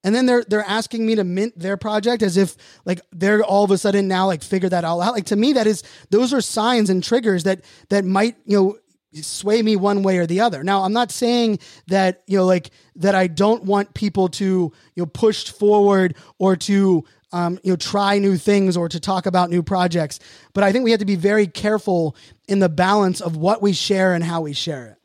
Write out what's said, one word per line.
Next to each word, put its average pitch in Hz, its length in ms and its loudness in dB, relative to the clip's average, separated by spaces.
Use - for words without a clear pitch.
And 202 100 0
then 254 120 2
they're, 240 180 2
they're 208 180 -2
asking 220 420 -4
me 220 120 0
to 202 80 0
mint 190 340 -4
their 190 180 -6
project 214 460 -2
as 185 140 0
if, 196 200 0
like, 175 160 -4
they're 202 320 0
all 196 220 2
of 196 80 0
a 190 40 2
sudden 196 300 0
now, 190 200 0
like, 175 180 -2
figured 185 260 -2
that 175 140 -2
all 170 180 -2
out. 233 120 0
Like, 208 120 -6
to 202 100 -2
me, 254 180 2
that 226 120 2
is, 214 160 0
those 240 220 2
are 269 80 2
signs 220 480 0
and 185 140 0
triggers 220 400 0
that, 190 200 -2
that 202 160 0
might, 196 400 0
you 202 120 0
know, 202 220 2
sway 208 400 -2
me 220 140 0
one 196 300 0
way 190 140 2
or 170 80 0
the 175 140 -2
other. 185 220 -2
Now, 190 220 0
I'm 190 80 -2
not 233 180 -2
saying 233 480 0
that, 185 400 0
you 196 100 0
know, 185 80 4
like, 180 240 0
that 190 220 0
I 185 100 2
don't 196 380 0
want 202 300 -2
people 190 340 -2
to, 196 160 -6
you 175 80 -6
know, 175 40 -4
push - 440 -2
forward 202 640 2
or 190 180 2
to, 196 480 2
um, 175 320 -4
you 185 80 0
know, 180 40 0
try 202 420 0
new 196 180 2
things 190 400 2
or 170 120 -2
to 165 120 -8
talk 190 260 -4
about 180 240 0
new 175 140 0
projects. 175 560 -2
But 196 100 0
I 196 80 4
think 247 140 0
we 226 80 4
have 208 80 2
to 208 60 -4
be 202 100 0
very 202 320 2
careful 196 680 -2
in 196 140 0
the 185 80 4
balance 185 520 0
of 170 160 -6
what 196 260 0
we 202 100 2
share 190 420 0
and 170 80 -2
how 170 200 -4
we 147 100 -8
share 135 340 -8
it. 104 180 -20